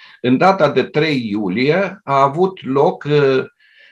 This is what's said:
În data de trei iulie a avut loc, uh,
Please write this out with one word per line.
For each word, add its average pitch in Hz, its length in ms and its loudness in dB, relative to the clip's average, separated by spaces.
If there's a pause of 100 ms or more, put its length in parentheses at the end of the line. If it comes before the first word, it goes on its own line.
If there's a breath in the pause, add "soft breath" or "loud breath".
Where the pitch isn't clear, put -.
(220 soft breath)
În 127 160 2
data 160 340 2
de 123 120 0
trei 147 460 -2
iulie 127 760 -2
a 135 180 0
avut 160 440 -2
loc, 139 380 0
uh, 139 400 2 (480 soft breath)